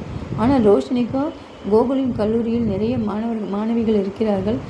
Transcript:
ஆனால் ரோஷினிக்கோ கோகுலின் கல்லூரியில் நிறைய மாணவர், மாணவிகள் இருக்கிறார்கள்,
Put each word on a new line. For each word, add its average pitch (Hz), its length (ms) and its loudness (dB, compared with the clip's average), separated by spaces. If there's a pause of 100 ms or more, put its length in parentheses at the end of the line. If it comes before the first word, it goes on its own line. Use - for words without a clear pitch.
(380)
ஆனால் 240 280 4
ரோஷினிக்கோ 247 580 2 (420)
கோகுலின் 247 500 2
கல்லூரியில் 226 520 0
நிறைய 214 300 0
மாணவர், 220 420 -2 (100)
மாணவிகள் 220 480 0
இருக்கிறார்கள், 202 640 0 (100)